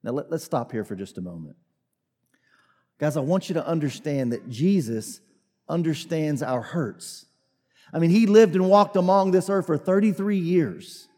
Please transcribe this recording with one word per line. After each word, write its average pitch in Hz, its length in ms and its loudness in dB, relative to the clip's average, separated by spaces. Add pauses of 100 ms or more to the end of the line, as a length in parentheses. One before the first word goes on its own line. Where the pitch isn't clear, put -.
Now, 120 80 -8
let, 139 200 -8
let's 160 120 -6
stop - 280 -6
here 110 120 -4
for 104 120 -8
just 95 220 -12
a 92 40 -10
moment. 85 360 -14 (1400)
Guys, 147 180 -2
I 156 60 -2
want 170 280 -2
you 190 40 -4
to 165 120 -4
understand 143 680 -4
that 123 160 -10
Jesus 127 720 -2 (480)
understands 156 720 -4
our 127 200 -4
hurts. - 640 -8 (680)
I 165 60 -4
mean, 165 100 4
he 220 160 6
lived 208 300 6
and 185 140 2
walked 202 280 4
among 190 340 2
this 180 180 2
earth 196 180 -2
for 156 100 0
thirty-three 196 640 0
years. 165 680 -2 (100)